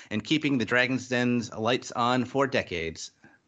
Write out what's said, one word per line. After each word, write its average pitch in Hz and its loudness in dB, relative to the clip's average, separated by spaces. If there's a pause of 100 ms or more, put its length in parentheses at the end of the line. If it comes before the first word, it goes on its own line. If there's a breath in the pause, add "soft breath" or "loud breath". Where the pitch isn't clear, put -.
(120 loud breath)
and 107 -2
keeping 151 2
the 113 2
Dragon's 123 2
Den's 123 0
lights 117 0
on 123 2
for 139 0
decades. 87 -4 (380 soft breath)